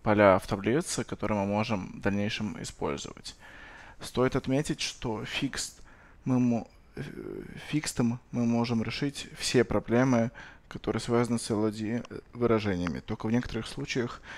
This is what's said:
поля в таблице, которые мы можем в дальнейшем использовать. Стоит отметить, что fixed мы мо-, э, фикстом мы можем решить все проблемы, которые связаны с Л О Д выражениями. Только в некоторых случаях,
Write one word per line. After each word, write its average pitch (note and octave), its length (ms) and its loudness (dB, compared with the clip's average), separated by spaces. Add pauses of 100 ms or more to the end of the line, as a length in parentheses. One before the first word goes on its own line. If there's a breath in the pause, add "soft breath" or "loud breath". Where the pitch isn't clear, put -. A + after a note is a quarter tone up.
поля G2+ 360 8
в - 80 -4
таблице, A2+ 560 0
которые G#2+ 380 -2
мы G2 60 0
можем G#2 460 0
в - 80 -12
дальнейшем G2+ 640 -2
использовать. - 720 -8 (640 loud breath)
Стоит B2+ 360 0
отметить, C3+ 460 -2
что A2+ 400 -6
fixed - 580 -6 (460 loud breath)
мы B2+ 120 4
мо-, A#2+ 300 2 (280)
э, - 60 -8 (680)
фикстом B2 500 0 (120)
мы B2 120 0
можем A#2 380 2
решить - 460 -4 (100)
все - 260 4
проблемы, A#2 640 4 (380 loud breath)
которые - 320 -2
связаны A#2 380 2
с - 120 -4
Л G#2+ 140 2
О A2 60 4
Д A2 320 -4 (320)
выражениями. G2+ 640 2
Только - 280 -6
в - 20 0
некоторых A#2 360 -2
случаях, - 540 -4 (180 loud breath)